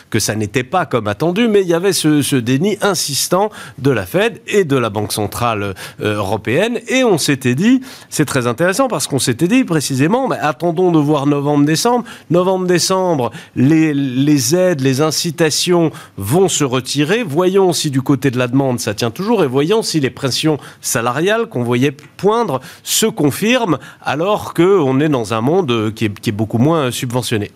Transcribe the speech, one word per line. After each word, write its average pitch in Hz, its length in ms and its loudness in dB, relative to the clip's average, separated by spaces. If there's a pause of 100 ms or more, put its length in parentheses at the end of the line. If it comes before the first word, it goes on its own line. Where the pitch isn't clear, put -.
que 113 100 0
ça 107 160 -2
n'était 107 280 -2
pas 175 220 -2
comme 113 220 -2
attendu, 180 420 0
mais 202 140 4
il 180 40 -4
y 170 60 2
avait 180 180 0
ce, 151 300 2
ce 135 160 0
déni 135 440 0
insistant 185 680 -2 (280)
de 135 140 2
la 104 140 0
Fed 190 420 -2
et 202 160 2
de 139 140 0
la 117 120 0
Banque 104 220 -4
Centrale, 104 640 -2 (280)
euh, 107 140 -2
Européenne, 117 720 -2
et 254 160 2
on 214 140 4
s'était 131 380 0
dit, 233 260 4 (280)
c'est - 160 0
très 127 220 -2
intéressant, 180 400 0
parce 190 200 -4
qu'on 135 120 -2
s'était 131 300 0
dit 247 160 2
précisément, 165 640 0
mais 135 100 -2
attendons 170 540 0
de 160 60 6
voir 143 280 2
novembre-décembre, 147 800 2 (240)
novembre-décembre, 180 1000 0 (260)
les, 156 360 4
les 139 640 0
aides, 180 240 2
les 131 220 0
incitations 160 880 0 (240)
vont 139 320 2
se - 160 -2
retirer, 131 380 -2 (260)
voyons 180 460 2
si - 160 -2
du 135 120 0
côté 135 300 0
de 117 60 -4
la 123 100 0
demande 127 320 0
ça 107 140 -4
tient 113 180 -2
toujours 202 320 0
et 143 40 2
voyons 151 340 0
si 165 180 -2
les 131 100 0
pressions 139 480 -2 (240)
salariales 160 680 -2
qu'on 139 160 -4
voyait 123 280 0
poindre 190 680 -2 (220)
se - 220 0
confirment 214 720 0 (220)
alors 165 520 -2
qu'on 165 460 4
est 156 100 2
dans 117 240 -2
un 110 80 -2
monde, 147 300 0
euh, 110 200 0
qui 110 140 -4
est, 104 140 -4
qui - 100 -4
est 110 40 -2
beaucoup 107 240 -2
moins, 147 300 2
euh, 123 40 -2
subventionné. 120 640 -4